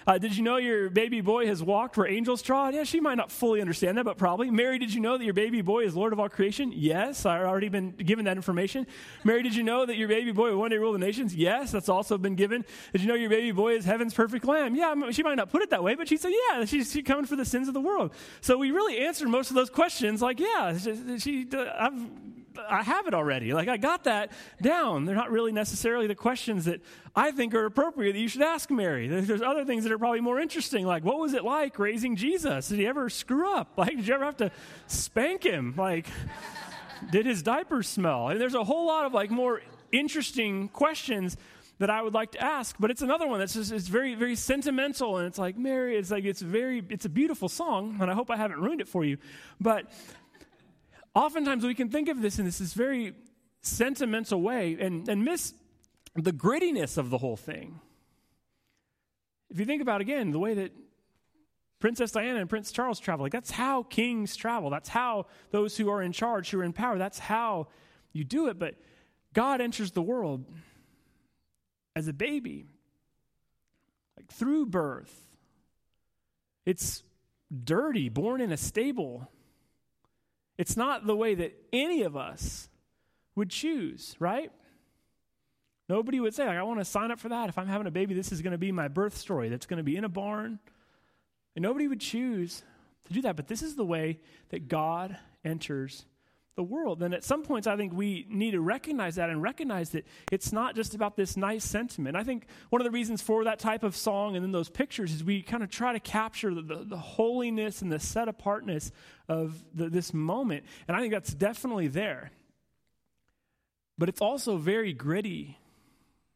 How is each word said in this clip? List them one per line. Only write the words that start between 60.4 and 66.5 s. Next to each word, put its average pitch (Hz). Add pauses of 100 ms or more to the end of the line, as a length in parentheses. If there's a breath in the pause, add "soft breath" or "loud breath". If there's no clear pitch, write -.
that 190 (1080)
Princess 233
Diana 233
and 175
Prince 214
Charles 240
travel, 156
like, 143
that's 240
how 254
kings 226
travel. 220
That's 143
how 233 (260 loud breath)
those 208
who 208
are 202
in 180
charge, 220
who 196